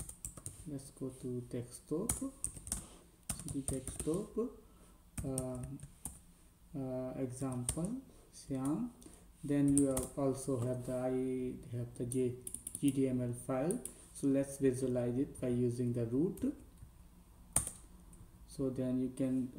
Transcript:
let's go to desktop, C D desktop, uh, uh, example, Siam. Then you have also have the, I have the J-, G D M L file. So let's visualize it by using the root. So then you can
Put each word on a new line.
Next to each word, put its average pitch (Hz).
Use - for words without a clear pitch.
let's 139
go 131
to 123
desktop, 151
C -
D 135
desktop, 160
uh, -
uh, 131
example, 131
Siam. 147
Then 143
you 139
have 131
also 135
have 123
the, 127
I 127
have 120
the 127
J-, 123
G 143
D 135
M 127
L 120
file. 139
So -
let's 139
visualize 123
it -
by 127
using 120
the 117
root. 175
So 135
then 127
you 127
can 131